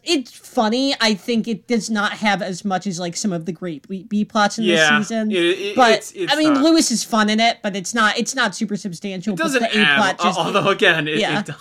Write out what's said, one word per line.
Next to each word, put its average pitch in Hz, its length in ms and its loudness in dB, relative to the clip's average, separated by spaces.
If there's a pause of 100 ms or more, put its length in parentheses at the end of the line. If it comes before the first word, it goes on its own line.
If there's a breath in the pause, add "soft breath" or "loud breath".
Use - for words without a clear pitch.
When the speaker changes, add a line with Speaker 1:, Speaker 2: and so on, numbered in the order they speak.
Speaker 1:
it's 311 260 -2
funny. 254 720 -2
I 220 140 2
think 226 340 -4
it - 180 -6
does 226 240 -2
not 208 240 0
have 202 280 0
as 180 240 -8
much 185 200 -2
as, 175 140 -6
like, 170 160 -6
some 202 160 -4
of 165 140 -6
the 190 60 -6
great 165 360 -10
B, 190 160 -10
B 208 200 -2
plots 208 340 0
in 220 80 0
this 170 120 4
Speaker 2:
Yeah, 151 200 6
Speaker 1:
season. 220 320 -2
Speaker 2:
it, 196 60 0
it, 185 400 0
Speaker 1:
But, 233 180 6
Speaker 2:
it's, - 180 -6
it's 185 200 -4
Speaker 1:
I 294 40 2
mean, 302 180 2
Speaker 2:
not. 269 100 2
Speaker 1:
Lewis 320 260 4
is 226 120 -2
fun 214 280 0
in 214 100 0
it, 233 220 2
but 202 140 -4
it's 190 180 -8
not, 220 240 2
it's 240 160 -4
not 233 200 -2
super 208 220 -6
substantial. 196 580 -8
Speaker 2:
It - 40 -6
Speaker 1:
But 320 60 -2
Speaker 2:
doesn't 262 180 0
Speaker 1:
the 214 160 0
A - 40 4
Speaker 2:
add, 233 160 4
Speaker 1:
plot 190 240 0
just 180 160 0
Speaker 2:
al-, 165 80 0
although, 185 220 2
again, 175 400 2
it, 156 100 -2
Speaker 1:
Yeah. 175 220 0
Speaker 2:
it, 196 100 -10 (100)